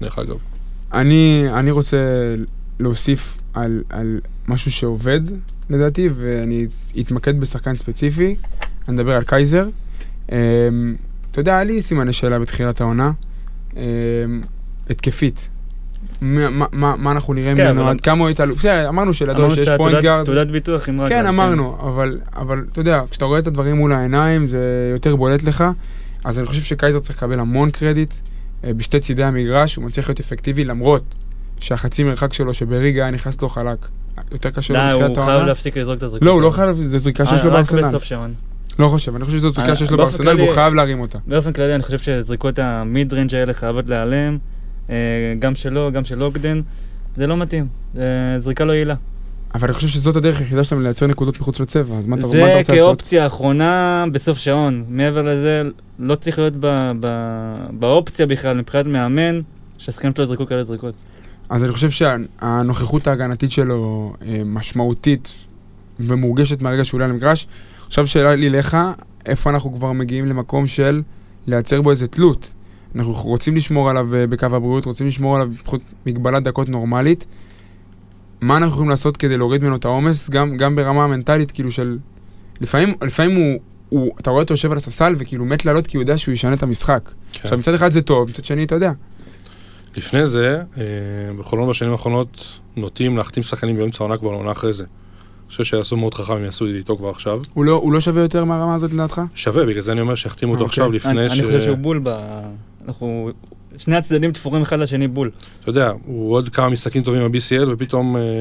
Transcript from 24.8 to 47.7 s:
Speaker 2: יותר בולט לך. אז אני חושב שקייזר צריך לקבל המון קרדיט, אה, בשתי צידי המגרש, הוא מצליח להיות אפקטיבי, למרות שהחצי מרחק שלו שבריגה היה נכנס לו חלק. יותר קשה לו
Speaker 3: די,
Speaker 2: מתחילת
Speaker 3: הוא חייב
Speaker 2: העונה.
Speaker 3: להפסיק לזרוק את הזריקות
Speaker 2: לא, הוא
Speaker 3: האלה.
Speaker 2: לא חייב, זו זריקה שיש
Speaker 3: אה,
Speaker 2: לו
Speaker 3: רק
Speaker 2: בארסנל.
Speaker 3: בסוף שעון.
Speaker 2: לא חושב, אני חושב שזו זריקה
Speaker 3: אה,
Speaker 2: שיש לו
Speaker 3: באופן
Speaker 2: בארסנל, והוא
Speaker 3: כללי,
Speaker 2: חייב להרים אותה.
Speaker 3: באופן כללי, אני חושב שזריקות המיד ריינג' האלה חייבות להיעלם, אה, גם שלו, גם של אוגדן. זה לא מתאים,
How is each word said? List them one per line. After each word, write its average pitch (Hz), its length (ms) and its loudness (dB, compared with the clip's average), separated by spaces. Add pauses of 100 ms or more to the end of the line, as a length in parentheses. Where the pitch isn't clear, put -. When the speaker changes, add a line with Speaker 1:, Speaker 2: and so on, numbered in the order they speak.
Speaker 2:
יותר 143 220 2
בולט 135 280 2
לך. 151 200 2 (600)
אז 120 140 -2
אני 123 80 -2
חושב 139 140 -2
שקייזר 143 380 2
צריך 143 240 -8
לקבל 123 160 -2
המון 127 320 2
קרדיט, 151 420 0 (500)
אה, 120 100 -2
בשתי 113 260 0
צידי 135 240 0
המגרש, 135 520 2
הוא 120 100 -6
מצליח 127 240 -4
להיות 135 100 -2
אפקטיבי, 139 440 -2
למרות 127 400 2 (560)
שהחצי 127 440 -2
מרחק 135 300 0
שלו 127 200 -2
שבריגה 127 480 0
היה 131 100 0
נכנס 135 300 -4
לו 135 80 -2
חלק. 120 380 -4 (440)
יותר 135 180 -4
קשה 139 240 -2
לו 131 60 4
Speaker 3:
די, 135 60 4
Speaker 2:
מתחילת 135 240 4
Speaker 3:
הוא 123 60 0
חייב 135 140 2
Speaker 2:
העונה. 139 180 4
Speaker 3:
להפסיק 139 300 -2
לזרוק 127 200 -2
את 123 60 -6
הזריקות 117 220 2
Speaker 2:
לא, 175 60 8
הוא 180 80 6
Speaker 3:
האלה. 160 80 6
Speaker 2:
לא 160 80 6
חייב, 180 340 2
זו 135 100 2
זריקה 139 260 2
שיש 147 140 4
Speaker 3:
אה, 135 60 2
Speaker 2:
לו 165 60 6
Speaker 3:
רק 151 200 4
Speaker 2:
בארסנל. 156 180 4
Speaker 3:
בסוף 139 140 -2
שעון. 117 300 -6 (460)
Speaker 2:
לא 147 80 8
חושב, 143 280 2
אני 127 100 -4
חושב 151 120 -2
שזו 156 120 2
זריקה 135 220 0
Speaker 3:
אה, 151 40 4
Speaker 2:
שיש 147 160 0
לו 156 60 2
Speaker 3:
באופן 131 140 4
Speaker 2:
בארסנל, 139 240 0
והוא 147 120 6
Speaker 3:
כללי, 127 80 4
Speaker 2:
חייב 156 180 6
להרים 139 260 2
אותה. 117 180 -6 (100)
Speaker 3:
באופן 151 260 0
כללי, 143 220 2
אני 135 80 0
חושב 127 140 -4
שזריקות 123 600 -2
המיד 127 540 0
ריינג' 131 220 0
האלה 127 180 0
חייבות 117 360 -4
להיעלם, 135 480 0 (520)
אה, 120 60 -4 (440)
גם 131 160 0
שלו, 139 380 -2
גם 135 120 -2
של 123 180 -4
אוגדן. 147 380 -2 (540)
זה 139 120 -2
לא 165 100 0
מתאים, 165 300 -2 (300)